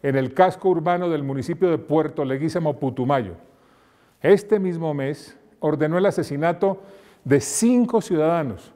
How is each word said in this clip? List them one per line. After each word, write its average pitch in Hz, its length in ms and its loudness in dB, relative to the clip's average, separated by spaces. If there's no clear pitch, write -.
en 139 120 0
el 131 180 0
casco 185 360 2
urbano 175 420 0
del 151 100 -2
municipio 139 480 -2
de 160 80 2
Puerto 151 480 -2
Leguízamo, 151 540 -2
Putumayo. 127 540 -2
Este 202 400 2
mismo 165 360 -4
mes, 143 420 -6
ordenó 156 400 0
el 196 80 4
asesinato 170 760 0
de 135 160 4
cinco 233 640 2
ciudadanos 156 760 -2